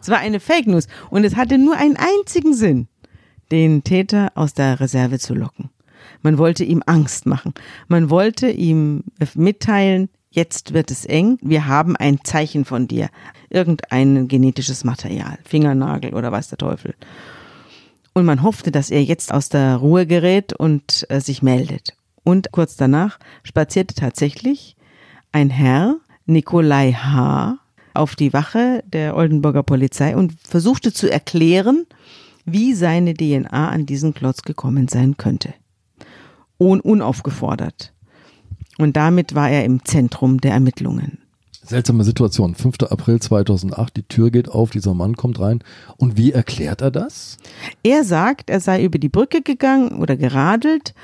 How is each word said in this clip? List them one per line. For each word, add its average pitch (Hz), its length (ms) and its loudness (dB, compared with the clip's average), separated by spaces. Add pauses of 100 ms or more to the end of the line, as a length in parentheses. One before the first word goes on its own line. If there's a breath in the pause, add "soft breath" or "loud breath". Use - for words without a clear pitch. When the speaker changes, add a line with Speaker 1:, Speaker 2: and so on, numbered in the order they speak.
Speaker 1:
Es - 80 -12
war 208 100 2
eine 208 200 -4
Fake 311 280 0
News. 175 200 2 (220 loud breath)
Und 202 140 2
es 202 120 0
hatte 254 220 2
nur 285 200 4
einen 294 200 2
einzigen 359 560 0
Sinn, 160 340 0 (640 soft breath)
den 160 320 2
Täter 190 520 0
aus 151 180 -2
der 135 260 0
Reserve 131 380 0
zu - 160 -8
locken. - 360 -8 (520 soft breath)
Man 156 160 2
wollte 165 260 2
ihm 160 220 0
Angst 151 400 0
machen. 147 280 -4 (340 loud breath)
Man 165 220 2
wollte 214 400 2
ihm 156 540 0 (300)
mitteilen, 196 760 0 (200)
"Jetzt - 440 -4
wird 160 180 0
es - 140 -8
eng, 208 360 2
wir 151 260 0
haben 156 280 2
ein 139 280 2
Zeichen 156 420 -2
von 123 220 -4
dir." 113 220 -4 (400 loud breath)
Irgendein 139 800 2
genetisches 131 560 0
Material, - 600 -6
Fingernagel 143 720 0
oder 117 180 -6
weiß - 180 -6
der - 80 -14
Teufel. - 380 -8 (1200 loud breath)
Und 180 120 2
man 143 180 2
hoffte, 208 280 -2
dass 143 200 -2
er 143 120 2
jetzt - 300 -4
aus 139 160 -2
der 131 280 2
Ruhe 160 280 2
gerät 175 480 0
und, - 560 -2
äh, 139 120 -2
sich 135 200 -8
meldet. - 540 -2 (280)
Und 185 280 2
kurz - 240 -2
danach 147 440 0 (240 loud breath)
spazierte 175 500 -2
tatsächlich - 800 -4 (560 soft breath)
ein 143 200 2
Herr, 143 460 2 (280 soft breath)
Nikolai 151 680 2
H., 135 680 -2 (340 soft breath)
auf 151 220 -2
die 147 180 0
Wache 233 540 -2
der 156 280 -6
Oldenburger 147 480 2
Polizei 135 540 0
und 175 240 0
versuchte 214 500 0
zu - 180 -2
erklären, 185 760 2 (580 soft breath)
wie 214 300 0
seine 170 400 0
D 151 220 0
N 131 120 -2
A 147 220 -2
an 156 160 -2
diesen 139 280 -2
Klotz 135 280 -4
gekommen 135 460 -2
sein 131 300 0
könnte. - 360 -4 (1080 loud breath)
Un-, 185 220 4
unaufgefordert. - 1120 -2 (840 loud breath)
Und 151 200 2
damit 165 380 2
war 143 140 2
er 143 140 2
im 123 220 0
Zentrum 131 560 2
der 135 120 2
Ermittlungen. - 680 -2 (440)
Speaker 2:
Seltsame 117 400 0
Situation. 104 500 2
Fünfter - 380 -2
April 117 280 0
zweitausendacht, 101 800 -2
die 107 60 -8
Tür 117 260 0
geht 120 200 0
auf, 110 200 0
dieser 98 240 -2
Mann 92 220 -2
kommt - 240 -4
rein. 110 240 -2 (340 loud breath)
Und 123 180 0
wie 117 160 4
erklärt - 500 -4
er 135 100 0
das? - 460 -8 (440 loud breath)
Speaker 1:
Er 269 220 4
sagt, 185 480 0
er 196 80 0
sei 185 240 0
über 160 160 0
die 143 100 -2
Brücke 277 320 0
gegangen 269 580 0
oder 156 160 0
geradelt 185 800 0 (100)